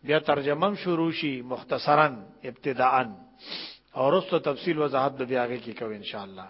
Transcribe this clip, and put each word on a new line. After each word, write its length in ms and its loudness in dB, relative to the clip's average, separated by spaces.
بیا 160 4
ترجمه 480 2
هم 80 0
شروع 360 0
شي 300 -4
مختصراً 840 2
ابتداءً. 640 2
او 100 2
وروسته 340 2
تفصیل 400 -2
وضاحت 320 0
به 140 -6
بیا 220 0
هغې 180 -6
کې 140 -12
کوو 120 -6
ان 120 -10
شاء 200 -10
الله. 260 -14